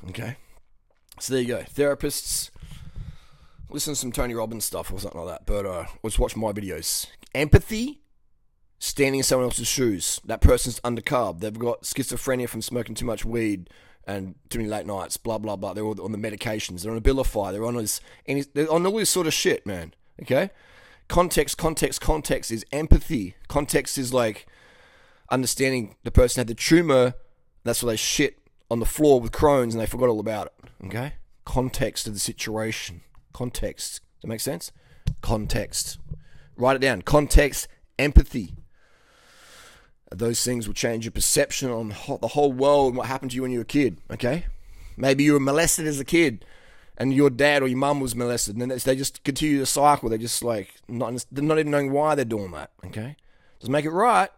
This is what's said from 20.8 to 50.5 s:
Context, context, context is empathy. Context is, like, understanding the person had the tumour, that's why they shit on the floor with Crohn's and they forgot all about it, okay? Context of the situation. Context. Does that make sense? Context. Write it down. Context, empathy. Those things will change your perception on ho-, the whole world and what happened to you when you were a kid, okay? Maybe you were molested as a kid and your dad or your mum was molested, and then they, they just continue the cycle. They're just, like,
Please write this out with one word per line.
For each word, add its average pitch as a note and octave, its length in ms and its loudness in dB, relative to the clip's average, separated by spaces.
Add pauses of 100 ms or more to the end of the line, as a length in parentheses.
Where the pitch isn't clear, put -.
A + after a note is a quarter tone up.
Context, F3 480 2
context, D#3 440 2
context - 500 0
is A2+ 220 -6
empathy. C#3+ 640 4 (120)
Context C#3+ 500 -2
is, B2 140 -4
like, A#2 340 0 (840)
understanding B2+ 760 -2
the A#2 60 -6
person B2+ 300 6
had A#2 80 -2
the A#2 60 -6
tumour, C3+ 600 4 (500)
that's A#2 180 -2
why A#2+ 100 0
they G#2+ 40 -2
shit - 420 0 (320)
on A#2 100 0
the G#2+ 60 0
floor C#3+ 340 6
with A2+ 120 -6
Crohn's C3 420 4
and A2+ 60 -2
they G#2+ 60 -2
forgot B2 220 0
all G#2+ 120 0
about G#2 260 -4
it, - 400 -20
okay? A#2+ 280 -8 (300)
Context B2+ 640 -2
of G#2+ 60 -8
the G2+ 80 -8
situation. A2 800 -6 (320)
Context. - 640 -6
Does - 280 -18
that - 60 -10
make A2 120 -6
sense? D#3 320 -6 (500)
Context. - 760 -2 (580)
Write B2+ 200 4
it B2+ 60 0
down. B2 200 2
Context, D3 640 6 (320)
empathy. C3+ 560 4 (1600)
Those A#2 340 -2
things B2 220 -2
will - 80 -4
change A#2 300 -2
your A#2 80 -8
perception - 580 0
on A2+ 200 -4
ho-, - 280 -8
the A2+ 100 -2
whole D3 240 4
world C#3 360 6
and B2 100 -2
what A2 80 -4
happened C3+ 240 -6
to A#2+ 60 -6
you C3 60 -4
when B2+ 80 -2
you B2 80 -2
were A2+ 40 -4
a A2 40 -8
kid, B2+ 340 0 (100)
okay? B2+ 360 -2 (500)
Maybe C#3 280 4
you D3 100 6
were C#3+ 60 6
molested D3+ 460 2
as D3 140 -4
a C3+ 40 -6
kid D#3 400 2 (540)
and C3 160 0
your C#3+ 160 6
dad C#3 320 4
or C3 60 0
your B2+ 100 0
mum C#3+ 220 0
was B2 160 -4
molested, A#2+ 380 -2
and A#2 60 -6
then B2+ 100 -4
they, B2+ 60 -4
they C3 200 0
just - 260 -6
continue C#3+ 380 0
the C3 60 -2
cycle. C#3+ 420 4
They're A2+ 100 0
just, A2+ 240 -4
like, A#2 320 -4 (140)